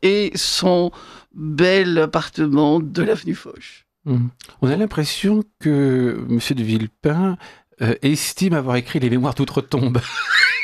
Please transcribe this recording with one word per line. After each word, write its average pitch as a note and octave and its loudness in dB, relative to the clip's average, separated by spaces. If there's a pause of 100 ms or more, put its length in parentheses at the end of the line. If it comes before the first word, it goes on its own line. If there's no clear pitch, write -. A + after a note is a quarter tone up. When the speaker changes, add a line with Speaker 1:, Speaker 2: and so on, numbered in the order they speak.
Speaker 1:
et G3 2
son F3 0 (420)
bel F3 2
appartement D3+ 2
de D#3 -4
l'avenue G#3 -2
Foch. - -20 (180)
Speaker 2:
Mmh. B2 0 (340)
On B2+ 2
a C#3+ 2
l'impression G3+ 0 (160)
que C3 2
monsieur A#2+ 0
de B2 -2
Villepin, D3 0 (440)
euh, A#2 0
estime D#3+ 0
avoir C3 0
écrit B2 -4
les B2+ 0
Mémoires B2+ 0
d'outre-tombe. C3+ 0 (640)